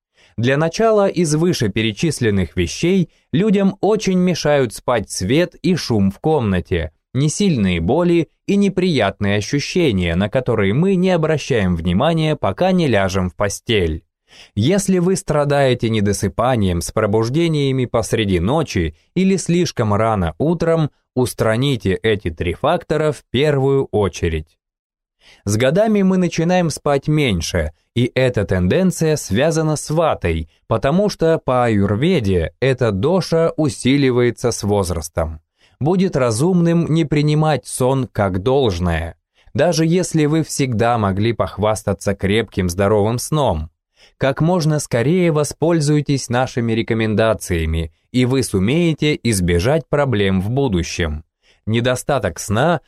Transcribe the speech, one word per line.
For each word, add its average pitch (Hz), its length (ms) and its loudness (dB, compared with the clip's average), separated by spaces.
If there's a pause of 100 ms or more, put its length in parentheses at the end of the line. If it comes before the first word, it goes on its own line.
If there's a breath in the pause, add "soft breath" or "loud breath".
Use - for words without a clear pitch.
(360 soft breath)
Для 127 200 0
начала 196 520 2
из 156 260 0
вышеперечисленных 113 1200 0
вещей 180 540 0 (220)
людям 196 480 2
очень 208 380 0
мешают 147 560 0
спать 120 360 -4
свет 139 460 -2
и 180 180 0
шум 101 380 0
в - 80 -12
комнате, 95 720 -2 (220)
несильные 127 680 0
боли 170 500 0 (160)
и 196 80 0
неприятные 147 840 0
ощущения, 107 760 0
на 98 140 0
которые 107 440 0
мы 180 220 2
не 185 160 2
обращаем 147 640 0
внимания, 147 600 0
пока 175 340 -2
не 180 160 2
ляжем 98 420 0
в - 60 -10
постель. 98 680 -2 (500 loud breath)
Если 185 440 0
вы 180 180 0
страдаете 143 760 0
недосыпанием 104 880 0
с - 100 -8
пробуждениями 131 920 0
посреди 104 560 0
ночи 98 560 -2 (180)
или 190 220 2
слишком 165 560 -2
рано 101 460 0
утром, 160 520 0 (240)
устраните 120 800 0
эти 104 380 -2
три 85 240 -4
фактора 151 580 -2
в - 180 -10
первую 139 560 0
очередь. 87 720 -4 (840 soft breath)
С 101 120 -2
годами 196 460 2
мы 190 140 2
начинаем 175 540 0
спать - 380 -2
меньше, 95 640 0 (220)
и 120 200 0
эта 123 300 2
тенденция 151 720 0
связана 156 600 0
с - 140 -8
ватой, 104 580 -2 (180)
потому 147 420 0
что 165 300 0
по 127 260 0
аюрведе 104 960 0
эта 127 300 0
доша 160 640 0
усиливается 123 920 0
с - 120 -6
возрастом. 85 800 -2 (380 soft breath)
Будет 180 380 0
разумным 165 680 2
не 160 180 2
принимать 151 600 0
сон 127 440 -2
как 98 320 -2
должное. 90 720 0 (360 soft breath)
Даже 156 320 0
если 165 420 0
вы 156 160 0
всегда 120 540 0
могли 104 360 0
похвастаться 101 800 -2
крепким 98 560 -2
здоровым 104 480 0
сном, 110 500 -2 (480 soft breath)
как 135 240 -2
можно 156 380 2
скорее 160 540 0
воспользуйтесь 151 960 0
нашими 120 440 -2
рекомендациями, 104 1200 -2 (200)
и 127 120 2
вы 127 180 0
сумеете 151 800 0
избежать 101 640 0
проблем 107 520 0
в 98 100 -4
будущем. 90 760 -2 (420 soft breath)
Недостаток 117 720 -2
сна 143 500 0